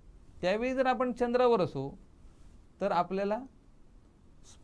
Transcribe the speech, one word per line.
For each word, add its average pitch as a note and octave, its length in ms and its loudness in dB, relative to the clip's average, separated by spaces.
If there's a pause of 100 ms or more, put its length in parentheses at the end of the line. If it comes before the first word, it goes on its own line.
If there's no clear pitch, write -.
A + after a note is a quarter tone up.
(420)
त्यावेळी A3 320 0
जर B3+ 120 0
आपण B3+ 260 0
चंद्रावर A#3+ 500 2
असू C#3 280 -4 (920)
तर G3 100 0
आपल्याला F#3+ 480 0
स-, - 1200 -20